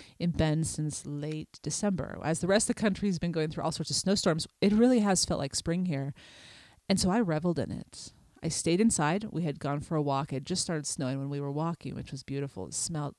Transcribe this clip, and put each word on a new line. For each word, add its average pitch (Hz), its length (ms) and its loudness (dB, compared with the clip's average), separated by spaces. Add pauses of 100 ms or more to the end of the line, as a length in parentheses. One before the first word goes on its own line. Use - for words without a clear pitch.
(200)
in 170 100 0
Bend 156 380 2
since 151 380 -4
late 151 580 -8
December. 165 600 -2
As 165 160 0
the 175 80 0
rest 202 220 4
of 247 60 0
the - 60 -6
country's 196 380 0
been 170 120 -2
going 160 180 0
through 151 140 -6
all 160 80 0
sorts - 180 -6
of 143 60 -2
snowstorms, 185 520 2 (140)
it 202 120 6
really 240 260 6
has 202 260 4
felt 165 140 0
like 139 160 -4
spring 175 300 0
here. 139 280 -2 (760)
And 196 120 4
so 185 100 4
I 208 100 4
reveled 170 400 2
in 107 120 -2
it. - 420 -12 (280)
I - 60 -4
stayed 165 320 2
inside. 208 520 2
We 170 120 -2
had 147 160 -2
gone 143 220 -2
for - 140 -4
a 151 60 2
walk. 135 300 0
It 135 140 -4
just 180 160 -2
started 156 260 -4
snowing 135 320 -4
when 139 100 -4
we 143 120 -4
were 143 100 -4
walking, 160 440 -4
which - 160 -10
was 135 120 -10
beautiful. 139 440 -6
It - 60 -12
smelled 147 460 -6